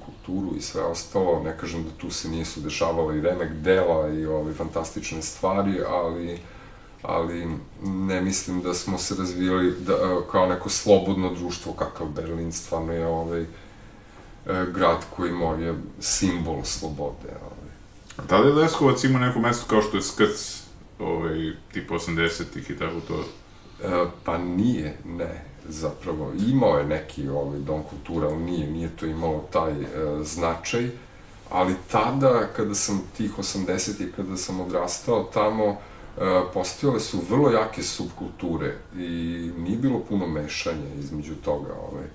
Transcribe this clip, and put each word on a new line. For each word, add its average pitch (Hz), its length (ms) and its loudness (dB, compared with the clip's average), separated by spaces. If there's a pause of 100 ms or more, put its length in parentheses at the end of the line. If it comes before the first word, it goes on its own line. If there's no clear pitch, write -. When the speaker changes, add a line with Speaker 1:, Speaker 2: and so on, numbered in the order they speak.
Speaker 1:
kulturu 92 500 -4
i 73 40 -6
sve - 220 -4
ostalo. 85 600 2
Ne 78 140 -4
kažem 82 260 -6
da 80 60 -8
tu 85 200 -8
se - 180 -6
nisu 80 320 -4
dešavale 78 580 0
i - 20 -2
remek 87 320 0
dela 82 560 4
i, 78 180 -2
ovaj, 78 280 0
fantastične 78 680 -6
stvari, 98 680 0
ali, 85 500 -2 (640)
ali 85 460 -2 (340)
ne 95 380 0
mislim 92 420 0
da 90 120 0
smo 92 240 -2
se - 200 -2
razvijali 92 600 2
da, 98 140 2 (360)
kao 92 180 4
neko 90 200 -2
slobodno 92 640 4
društvo 87 380 -6
kakav - 340 -4
Berlin, 82 460 -4
stvarno 82 400 -4
je, 82 140 0
ovaj, 82 360 0
e, 82 40 -6 (1300)
grad - 300 4 (120)
koji 87 160 0
mo-, 82 260 0
je 82 160 -2 (260)
simbol 82 640 0
slobode, 73 640 -6 (140)
ovaj. - 300 -14 (440)
Speaker 2:
A - 120 -10
da 95 100 6
li 127 100 10
je 143 60 8
Leskovac 151 500 6
imao 131 160 6
neko 123 200 2
mesto 120 280 2
kao 110 140 8
što 104 140 0
je 95 60 0
Skrc, - 600 2 (360)
ovaj, 80 540 -2 (200)
tipa 87 220 -4
osamdesetih 82 760 -2
i - 80 -6
tako 80 300 -4
to? 78 160 -2 (600)
Speaker 1:
E, 90 200 2 (200)
pa 85 140 0
nije, 90 640 2
ne, 85 400 -6 (240)
zapravo. 78 640 -4 (160)
Imao 113 300 8
je 73 80 2
neki, 73 420 -4
ovaj, 71 300 -2
dom 76 240 -2
kulture, 76 440 -4
ali 78 100 0
nije, 82 340 -2
nije 82 180 -4
to - 180 -6
imalo 78 460 -2
taj, 76 200 2
e, 71 140 -4 (380)
značaj. 85 640 0 (600)
Ali - 240 4 (160)
tada, 123 560 6 (100)
kada 104 180 0
sam 101 280 0 (140)
tih 107 220 -2
osamdesetih, 95 800 -2
kada 95 200 -4
sam 92 240 -4
odrastao 90 600 0 (120)
tamo, 107 300 4
e, 101 120 2 (800)
postojale 113 460 2
su - 180 -2 (120)
vrlo 135 200 6
jake 110 320 2
subkulture 80 920 -4 (220)
i 90 120 -6 (500)
nije 92 200 -2
bilo 127 200 2 (100)
puno 95 180 0
mešanja 76 720 -4
između 73 360 -8
toga, 73 400 -4 (160)
ovaj. 90 140 -8 (100)